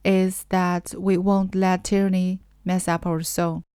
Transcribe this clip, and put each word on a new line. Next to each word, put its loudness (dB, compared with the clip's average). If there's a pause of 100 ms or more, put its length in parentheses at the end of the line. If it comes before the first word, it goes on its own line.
is 2
that 0
we 2
won't 0
let 2
tyranny 0 (240)
mess -2
up -2
our -2
soul. -4 (120)